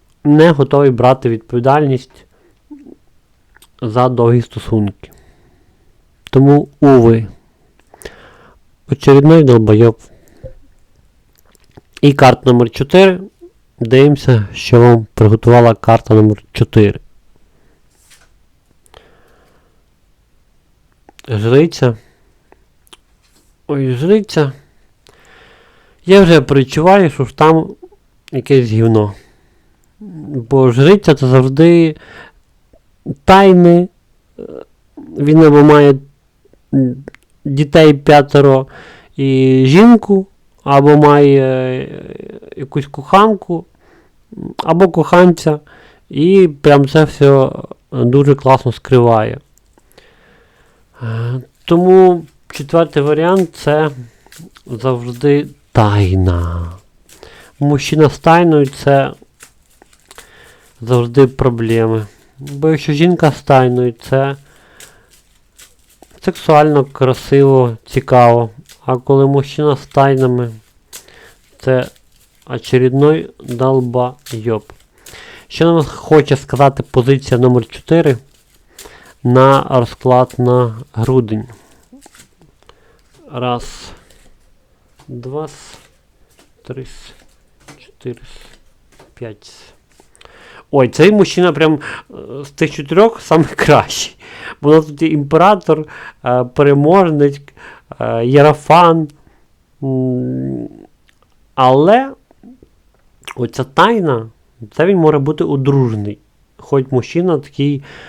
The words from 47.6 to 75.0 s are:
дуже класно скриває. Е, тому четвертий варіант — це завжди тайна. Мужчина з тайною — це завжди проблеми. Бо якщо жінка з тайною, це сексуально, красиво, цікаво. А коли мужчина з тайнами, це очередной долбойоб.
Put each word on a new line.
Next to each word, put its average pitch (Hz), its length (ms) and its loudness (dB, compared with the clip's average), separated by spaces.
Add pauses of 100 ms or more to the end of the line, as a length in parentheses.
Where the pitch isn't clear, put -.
дуже 135 440 0
класно 131 360 0
скриває. 117 680 0 (1600)
Е, 117 380 -8 (240)
тому 180 600 2 (260)
четвертий 147 520 -4
варіант — 165 500 -2
це 151 360 -4 (760)
завжди 123 840 -4 (240)
тайна. 90 1000 -2 (880)
Мужчина 143 500 0
з - 100 -8
тайною — 165 460 2 (180)
це 139 300 0 (1700)
завжди 120 460 0
проблеми. 113 800 -4 (340)
Бо 143 300 -6
якщо 156 240 -4
жінка 165 380 0
з - 100 -18
тайною, 123 500 0
це 135 440 -6 (1900)
сексуально, 151 640 0
красиво, 131 1000 0
цікаво. 120 640 0 (360)
А 127 120 -4
коли 139 300 0
мужчина 139 480 -4
з - 100 -14
тайнами, 131 640 -2 (1080)
це 131 300 -4 (580)
очередной 131 800 -2 (100)
долбойоб. 123 1300 -6 (760)